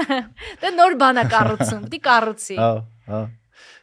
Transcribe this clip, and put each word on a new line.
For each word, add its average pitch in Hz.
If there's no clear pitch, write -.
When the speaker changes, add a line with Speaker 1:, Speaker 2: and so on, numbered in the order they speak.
Speaker 1:
<laughs> 277
Դե 370
նոր 349
բան 254
ա -
կառուցում, 214
պիտի 320
կառուցի։ 220
Speaker 2:
Հա, 220
հա։ 107